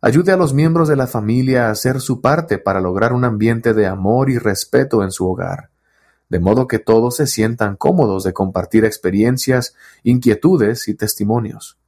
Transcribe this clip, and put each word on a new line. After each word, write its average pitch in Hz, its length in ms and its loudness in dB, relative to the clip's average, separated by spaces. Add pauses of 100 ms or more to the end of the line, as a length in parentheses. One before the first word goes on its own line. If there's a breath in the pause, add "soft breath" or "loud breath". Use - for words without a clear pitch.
Ayude 165 280 2
a 185 60 2
los 151 180 0
miembros 160 320 2
de 151 80 2
la 135 100 -2
familia 123 600 0
a - 20 0
hacer 127 320 -2
su 131 200 -4
parte 151 360 0
para 95 240 -2
lograr 98 320 -2
un 123 100 0
ambiente 113 520 0
de 107 100 4
amor 101 460 0
y 120 80 -2
respeto 110 640 0
en 95 80 -4
su 92 180 -2
hogar, 90 400 -8 (580)
de 90 120 -2
modo 110 280 2
que 110 120 -2
todos 113 380 0
se 147 100 0
sientan 110 480 -2
cómodos 110 480 0
de 95 100 -2
compartir 95 500 0
experiencias, 117 920 0 (260 soft breath)
inquietudes 120 840 2
y 107 80 -4
testimonios. 107 840 -4 (100)